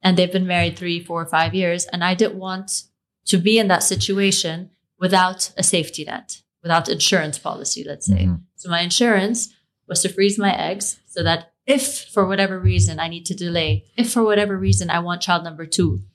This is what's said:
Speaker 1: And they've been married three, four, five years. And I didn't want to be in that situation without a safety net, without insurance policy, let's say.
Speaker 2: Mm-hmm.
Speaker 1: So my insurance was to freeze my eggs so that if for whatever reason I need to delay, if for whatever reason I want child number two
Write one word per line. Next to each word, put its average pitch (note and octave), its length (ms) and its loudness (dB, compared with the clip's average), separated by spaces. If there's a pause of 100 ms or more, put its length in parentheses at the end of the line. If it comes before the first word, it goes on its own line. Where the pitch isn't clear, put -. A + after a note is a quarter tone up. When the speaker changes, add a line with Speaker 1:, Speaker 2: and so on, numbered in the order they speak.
Speaker 1:
And F3+ 80 4
they've F3+ 160 2
been F#3 160 0
married E3+ 300 0
three, F3 260 -6
four, E3+ 220 -6
five E3 280 0
years. F3+ 300 0
And - 180 -6
I F#3 140 0
didn't G3 240 0
want F#3+ 440 -8 (420)
to G3 120 2
be G#3+ 220 4
in G#3 80 2
that F#3 160 2
situation F#3+ 840 -2 (280)
without F#3 600 0
a F#3+ 60 -2
safety D#3+ 420 -2
net, - 380 -12 (200)
without E3+ 240 2
insurance D#3 500 0
policy, - 480 -6
let's D3 200 -10
say. F2+ 180 4
Speaker 2:
Mm-hmm. F2 120 2 (200)
Speaker 1:
So - 140 -16
my E3+ 100 0
insurance G#3 760 2 (320)
was E3+ 180 -4
to F#3+ 60 0
freeze G3+ 300 0
my G3 180 0
eggs F#3+ 500 -6
so F3 160 -6
that E3 280 -2 (140)
if - 480 -2
for G3 120 4
whatever F#3+ 320 0
reason F3 440 2
I E3 80 -4
need E3+ 160 -12
to F#3 100 -6
delay, E3 480 -2 (140)
if A#3 160 2
for A#3 100 4
whatever G#3 320 2
reason F#3+ 340 2
I E3+ 100 0
want F3 240 -6
child F3 200 0
number D#3+ 220 -12
two D#3 380 0 (120)